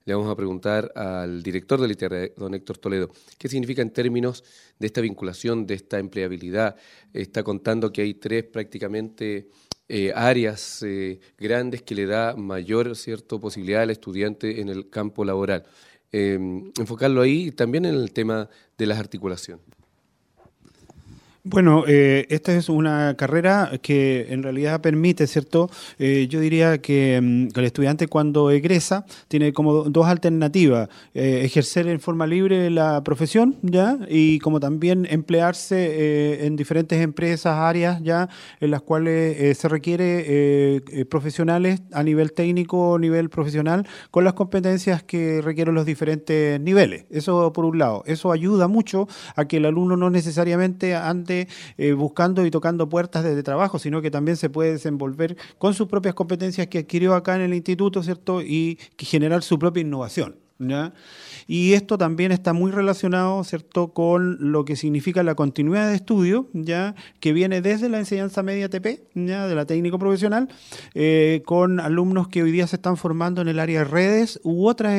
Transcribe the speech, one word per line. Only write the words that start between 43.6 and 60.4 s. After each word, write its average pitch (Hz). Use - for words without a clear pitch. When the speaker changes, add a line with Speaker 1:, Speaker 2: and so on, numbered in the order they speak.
Speaker 2:
con 175
las 185
competencias 185
que 160
requieren 160
los 160
diferentes 151
niveles. 156
Eso 170
por 170
un 165
lado. 117
Eso 160
ayuda 180
mucho 202
a 147
que 165
el 156
alumno 180
no 180
necesariamente 175
ande, 170
eh, 143
buscando 175
y 170
tocando 165
puertas 175
de, 160
de 143
trabajo, 165
sino 151
que 151
también 147
se 151
puede 160
desenvolver 147
con 196
sus 202
propias 190
competencias 180
que 180
adquirió 170
acá 180
en 185
el 180
instituto, 185
¿cierto? 180
Y 160
que -
generar 160
su 170
propia 170
innovación. 135